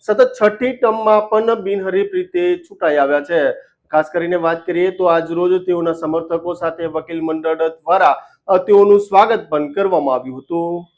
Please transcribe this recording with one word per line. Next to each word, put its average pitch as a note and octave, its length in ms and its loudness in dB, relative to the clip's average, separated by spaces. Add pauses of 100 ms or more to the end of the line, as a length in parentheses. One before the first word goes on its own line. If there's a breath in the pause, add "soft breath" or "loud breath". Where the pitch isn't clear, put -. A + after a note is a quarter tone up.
સતત B3 300 2 (100)
છઠ્ઠી B3 360 0
ટર્મમાં G#3+ 520 2
પણ A3+ 260 0
બિનહરીફ G3 580 -4
રીતે F3+ 420 -2
ચૂંટાઈ E3+ 400 -4
આવ્યા C#3+ 260 2
છે. D3 300 0 (400 loud breath)
ખાસ D#3 220 0
કરીને F3 220 -2
વાત E3 300 -2
કરીએ F3+ 260 0
તો F#3 140 -2
આજ E3 260 2
રોજ F3+ 340 0
તેઓના E3+ 280 -2
સમર્થકો E3 600 -4
સાથે E3 320 -6
વકીલ D#3+ 360 -6
મંડળ D#3+ 460 -2
દ્વારા, E3 600 0 (200 loud breath)
અ, F#3+ 100 2
તેઓનું G3+ 420 6
સ્વાગત G3+ 500 2
પણ D3 240 -4
કરવામાં E3 420 0
આવ્યું B2+ 260 -8
હતું. E3+ 440 -6 (120)